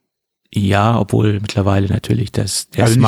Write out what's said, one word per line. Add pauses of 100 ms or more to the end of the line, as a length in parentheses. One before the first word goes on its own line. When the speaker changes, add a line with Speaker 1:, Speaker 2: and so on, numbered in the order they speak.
(540)
Speaker 1:
Ja,
obwohl
mittlerweile
natürlich
das,
der
Speaker 2:
Also
nicht